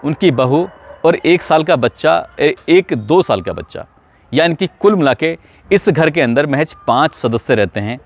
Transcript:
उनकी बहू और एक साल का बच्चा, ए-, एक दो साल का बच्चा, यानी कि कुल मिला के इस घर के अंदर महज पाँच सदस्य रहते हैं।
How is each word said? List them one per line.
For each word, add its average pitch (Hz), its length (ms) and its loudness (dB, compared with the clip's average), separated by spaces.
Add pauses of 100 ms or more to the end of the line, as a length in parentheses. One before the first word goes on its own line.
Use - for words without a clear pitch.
उनकी 156 260 0
बहू 139 380 0 (360)
और 165 100 4
एक 175 280 0
साल 156 220 0
का 160 120 2
बच्चा, 151 520 -2 (120)
ए-, 143 140 2 (140)
एक 180 260 4
दो 135 280 0
साल 98 200 -2
का 87 100 -8
बच्चा, - 340 -12 (480)
यानी 165 200 0
कि 170 140 -4 (120)
कुल 208 140 4
मिला 143 200 2
के 165 240 -4 (340)
इस 196 160 2
घर 160 220 2
के 156 100 -4
अंदर 131 260 0
महज 147 300 -4 (100)
पाँच 139 280 0
सदस्य 117 400 -2
रहते 104 260 -2
हैं। 113 260 -8